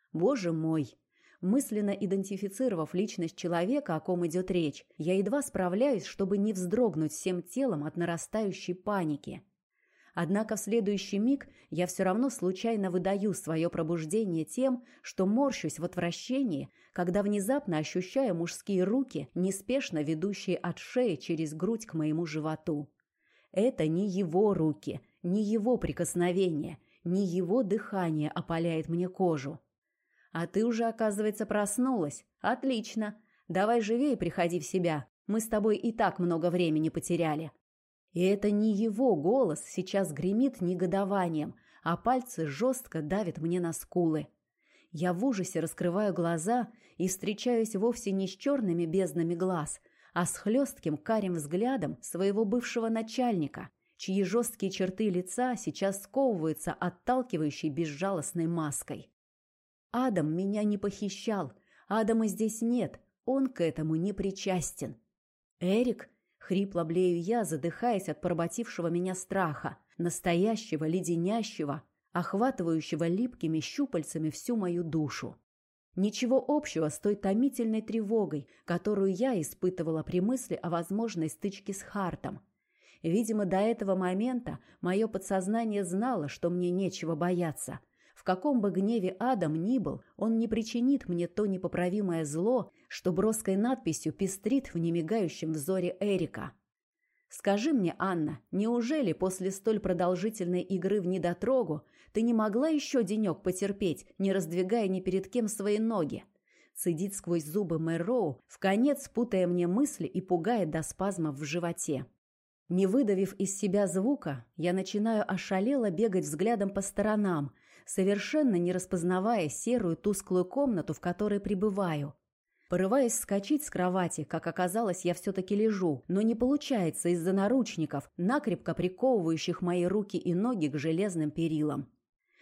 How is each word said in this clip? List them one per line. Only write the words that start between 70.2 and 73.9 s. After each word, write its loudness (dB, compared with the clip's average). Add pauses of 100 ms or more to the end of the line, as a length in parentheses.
леденящего, -2 (280)
охватывающего 0
липкими 0
щупальцами -2